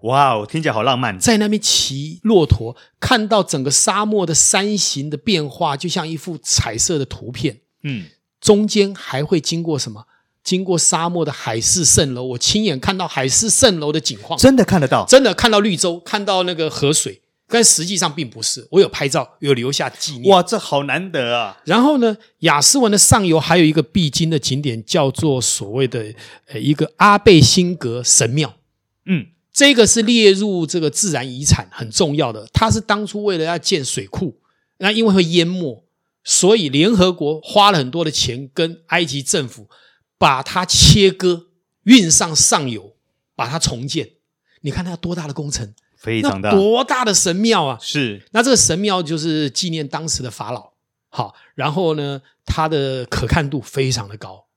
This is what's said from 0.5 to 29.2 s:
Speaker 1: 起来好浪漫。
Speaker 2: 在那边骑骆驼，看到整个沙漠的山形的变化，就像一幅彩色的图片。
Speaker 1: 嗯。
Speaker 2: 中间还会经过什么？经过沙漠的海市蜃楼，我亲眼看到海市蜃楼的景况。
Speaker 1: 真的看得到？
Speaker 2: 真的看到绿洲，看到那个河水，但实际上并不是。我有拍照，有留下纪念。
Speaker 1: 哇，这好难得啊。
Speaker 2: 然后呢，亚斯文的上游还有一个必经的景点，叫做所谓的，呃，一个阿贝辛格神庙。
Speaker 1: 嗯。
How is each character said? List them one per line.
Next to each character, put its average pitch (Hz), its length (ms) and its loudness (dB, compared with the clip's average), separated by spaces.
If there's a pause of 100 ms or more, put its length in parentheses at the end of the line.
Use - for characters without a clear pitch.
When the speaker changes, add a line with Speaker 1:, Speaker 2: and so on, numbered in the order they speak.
Speaker 1:
起 151 60 -2
来 123 60 -2
好 110 100 -2
浪 127 120 0
漫。 113 220 -6
Speaker 2:
在 220 200 2
那 208 100 0
边 208 120 -2
骑 156 600 -4
骆 202 240 4
驼， 117 300 -2 (240)
看 220 260 0
到 202 160 2
整 156 180 -4
个 135 100 -4
沙 202 340 0
漠 214 200 0
的 165 80 -4
山 202 440 2
形 147 340 -4
的 147 60 -8
变 156 320 -2
化， 143 280 -4
就 175 120 -8
像 160 180 -4
一 160 100 -8
幅 156 260 -10
彩 - 360 -2
色 170 180 -2
的 139 80 -2
图 - 280 -14
片。 127 280 -6 (220)
Speaker 1:
嗯。 123 220 -8 (360)
Speaker 2:
中 208 280 2
间 196 260 0
还 139 300 -8
会 165 160 0
经 165 240 -6
过 160 120 -2
什 127 140 -6
么？ 107 140 -18 (400)
经 185 180 -2
过 180 160 -2
沙 165 300 0
漠 175 160 -2
的 147 80 -8
海 117 280 -6
市 165 240 0
蜃 143 280 4
楼， 123 100 -8
我 127 160 -8
亲 - 240 0
眼 165 160 -2
看 190 180 -2
到 180 120 -6
海 131 180 -4
市 185 240 0
蜃 196 280 2
楼 151 120 -4
的 156 80 -2
景 127 240 -6
况。 165 160 -8
Speaker 1:
真 269 160 8
的 240 100 4
看 185 160 2
得 139 60 0
到？ 120 200 2
Speaker 2:
真 262 140 8
的 220 140 2
看 226 160 0
到 214 80 4
绿 202 180 0
洲， 175 220 -2
看 202 260 -6
到 190 200 0
那 180 100 -4
个 156 160 -4
河 139 220 0
水， 107 300 -4 (260)
但 233 160 2
实 160 200 2
际 185 120 -6
上 165 180 -2
并 147 140 -6
不 110 120 -18
是。 - 300 -8
我 180 100 4
有 196 80 4
拍 143 200 -4
照， 131 200 -2 (120)
有 143 140 2
留 123 180 -4
下 139 180 -4
纪 147 280 -12
念。 135 140 2
Speaker 1:
哇， 185 80 8
这 175 160 -4
好 143 280 -2
难 160 260 -6
得 123 260 -2
啊。 107 280 -6
Speaker 2:
然 202 180 2
后 294 160 2
呢， 226 180 0 (240)
亚 147 220 4
斯 - 160 2
文 226 140 2
的 208 60 2
上 214 280 4
游 160 140 4
还 170 180 2
有 170 60 6
一 156 80 4
个 156 100 0
必 170 260 0
经 160 220 -2
的 156 80 0
景 131 240 -4
点， 113 220 -6
叫 143 260 0
做 135 300 0
所 - 280 -4
谓 127 200 -2
的， 110 260 -8 (340)
呃， 110 120 -10
一 143 120 0
个 151 260 -2
阿 202 200 6
贝 190 220 8
辛 180 340 4
格 120 300 -8
神 117 260 2
庙。 139 240 -4 (520)
Speaker 1:
嗯。 160 200 -2 (260)